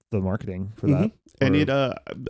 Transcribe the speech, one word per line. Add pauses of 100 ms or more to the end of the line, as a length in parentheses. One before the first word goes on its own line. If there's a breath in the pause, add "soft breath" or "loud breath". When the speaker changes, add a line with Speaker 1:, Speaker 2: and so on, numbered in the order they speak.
(120)
Speaker 1:
the
marketing
for
that. (140)
Speaker 2:
Mm-hmm. (260)
And
Speaker 1:
Or
Speaker 2:
it,
uh, (360)